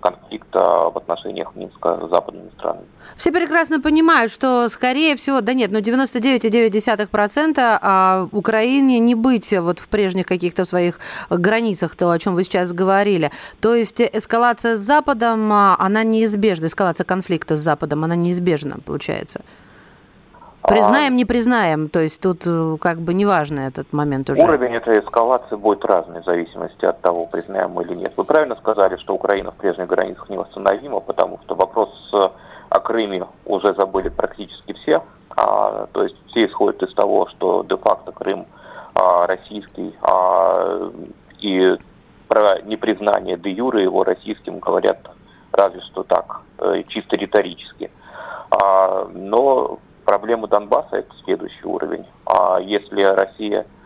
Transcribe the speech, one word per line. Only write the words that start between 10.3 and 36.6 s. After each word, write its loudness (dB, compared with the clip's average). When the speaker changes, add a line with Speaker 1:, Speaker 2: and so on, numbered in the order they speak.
Speaker 2:
своих 0
границах, 0
то, 2
о 4
чём -2
вы 2
сейчас -2
говорили. 2
То 2
есть 0
эскалация 0
с -2
Западом, 2
а, 6
она 2
неизбежна, 2
эскалация -2
конфликта -2
с -6
Западом, -2
она -2
неизбежна, -2
получается. -8
Speaker 1:
А, -6
Speaker 2:
Признаем, 4
не 2
признаем, 0
то 0
есть -4
тут, -2
э, -2
как -2
бы -2
неважно 0
этот -8
момент -2
уже. 4
Speaker 1:
Уровень 2
этой 2
эскалации 0
будет 2
разный 0
в -16
зависимости -4
от 2
того, 0
признаем -4
мы -6
или -8
нет. -6
Вы -2
правильно 0
сказали, 0
что -6
Украина -2
в -16
прежних -4
границах -4
невосстановима, -4
потому -4
что -8
вопрос, 0
э, 4
о 4
Крыме -4
уже 0
забыли -2
практически -8
все. 0
А, 0
то 0
есть -6
все 0
исходят -2